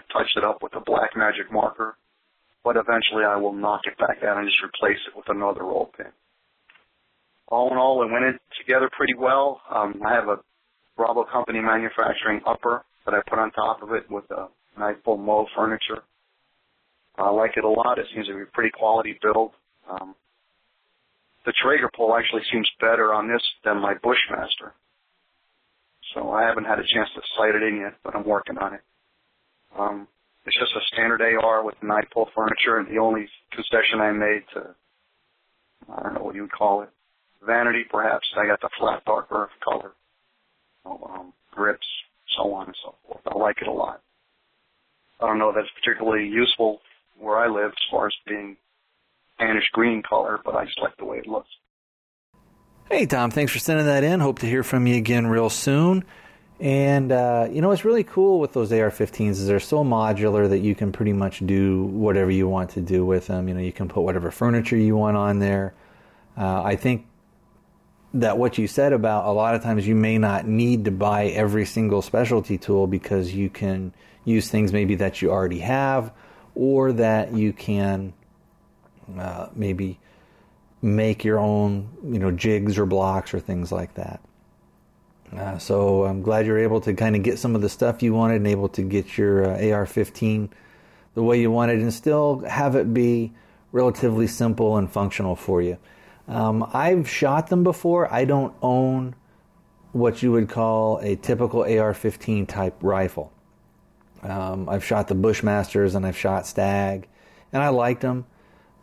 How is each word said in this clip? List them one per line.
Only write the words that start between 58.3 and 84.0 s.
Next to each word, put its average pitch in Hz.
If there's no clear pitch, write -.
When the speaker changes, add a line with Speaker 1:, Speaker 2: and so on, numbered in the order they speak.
Speaker 2:
with 143
those 113
A 113
R 107
fifteens 104
is 95
they're 101
so 151
modular 107
that 95
you 101
can 101
pretty 104
much 98
do 98
whatever 98
you 95
want 92
to 95
do 90
with 92
them. 92
You 92
know, 90
you 90
can 95
put 92
whatever 90
furniture 117
you 107
want 107
on 101
there. 98
Uh, 95
I 98
think 123
that 110
what 120
you 110
said 139
about 107
a 104
lot 110
of 117
times 107
you 110
may 110
not 101
need 117
to 104
buy 104
every 104
single 101
specialty 117
tool 98
because 92
you 98
can 95
use 113
things 107
maybe 101
that 95
you 90
already 92
have, 131
or 131
that 113
you 107
can, 98
uh, 90
maybe 95
make 110
your 107
own, 104
you 120
know, 95
jigs 101
or 104
blocks 95
or 92
things 90
like 87
that. -